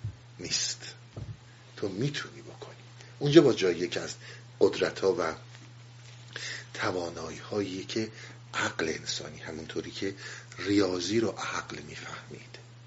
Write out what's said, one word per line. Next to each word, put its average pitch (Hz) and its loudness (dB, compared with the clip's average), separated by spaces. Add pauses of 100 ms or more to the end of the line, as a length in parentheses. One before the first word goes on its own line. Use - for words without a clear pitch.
(400)
نیست. - -2 (1000)
تو 104 -2
می‌تونی 117 -4
بکنی. - -16 (440)
اونجا 147 12
با 131 12
جایی 90 4
که 92 -2
از 82 -6 (460)
قدرت‌ها 92 6
و 85 2 (1400)
توانایی‌هایی 90 -2
که 110 0 (460)
عقل - 0
انسانی، 80 -4
همونطوری 80 -6
که - -4 (460)
ریاضی 98 4
رو 107 4
عقل - -4 (100)
می‌فهمید، - -12 (280)